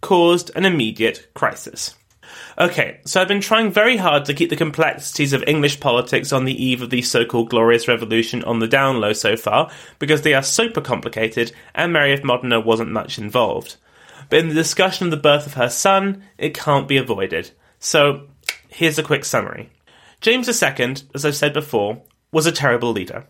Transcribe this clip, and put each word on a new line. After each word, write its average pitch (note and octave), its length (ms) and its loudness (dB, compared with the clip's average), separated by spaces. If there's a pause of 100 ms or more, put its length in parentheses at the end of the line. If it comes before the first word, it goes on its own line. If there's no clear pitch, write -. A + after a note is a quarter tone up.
caused F3 540 2
an E3+ 100 0
immediate A2 680 0
crisis. - 600 -6 (640)
Okay, E3+ 440 0
so - 160 0
I've F#3 80 0
been G3+ 100 0
trying A3 320 0
very A3 240 4
hard D#3 300 2
to D3 80 -2
keep D#3+ 160 0
the D3 80 -2
complexities D3+ 720 -2
of C#3 160 0
English D3 320 0
politics B2 540 0
on C3 100 0
the C3 180 -4
eve B2+ 200 -2
of A#2+ 80 -8
the B2 120 -2
so-called A#2 480 0
Glorious A#2 380 4
Revolution A2+ 560 0
on A#2 160 -2
the A2+ 80 0
down C3+ 320 2
low G#2+ 140 0
so A2 240 0
far, A#2 340 0 (260)
because C#3+ 260 0
they D3+ 100 4
are C3+ 100 2
super A3+ 380 -2
complicated, A#2 720 -4 (200)
and E3+ 200 -2
Mary C#3+ 180 2
of C#3 140 0
Modena B2 340 2
wasn't A2+ 320 0
much - 260 -6
involved. G#2+ 600 -2 (520)
But - 100 6
in E3 100 0
the D3+ 60 -2
discussion F#3 520 0
of E3+ 40 0
the D#3 40 -2
birth D3 300 2
of C#3+ 80 -14
her B2 160 0
son, G3 520 0 (160)
it D#3+ 160 -4
can't C#3 320 0
be C#3 120 0
avoided. G2 540 -2 (280)
So, C#3+ 480 2 (400)
here's D#3 320 0
a D3+ 40 -2
quick C#3 200 0
summary. - 460 -4 (500)
James A#3+ 280 0
the B3 60 0
Second, C3+ 500 -2 (120)
as C#3 80 -8
I've D3 140 0
said D3 160 0
before, A#2 480 -2 (280)
was D#3 160 2
a E3+ 60 2
terrible A#2+ 400 0
leader. G2+ 380 -8